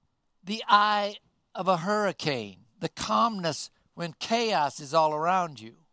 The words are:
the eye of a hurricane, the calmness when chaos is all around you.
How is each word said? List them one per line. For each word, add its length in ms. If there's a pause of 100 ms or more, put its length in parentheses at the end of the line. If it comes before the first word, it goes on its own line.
(440)
the 240
eye 520 (360)
of 120
a 100
hurricane, 880 (100)
the 120
calmness 800 (260)
when 180
chaos 680
is 140
all 200
around 460
you. 340